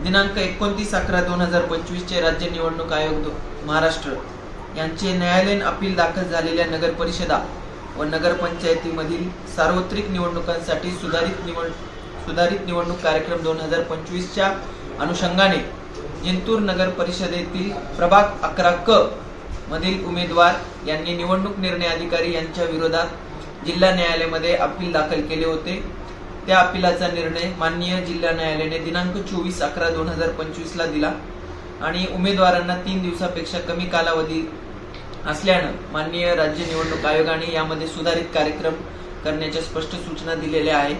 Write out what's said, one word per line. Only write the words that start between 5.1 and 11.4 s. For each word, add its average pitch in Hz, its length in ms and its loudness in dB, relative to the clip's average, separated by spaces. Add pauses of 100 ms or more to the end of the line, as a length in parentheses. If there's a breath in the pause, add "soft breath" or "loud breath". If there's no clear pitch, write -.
न्यायालयीन 185 500 4
अपील 190 320 0
दाखल 170 280 2
झालेल्या 165 420 0
नगर 160 280 0
परिषदा 165 460 0 (580)
व 147 60 -2
नगरपंचायतीमधील 170 1200 0 (280)
सार्वत्रिक 180 540 2
निवडणुकांसाठी 175 800 -2
सुधारित 170 540 -2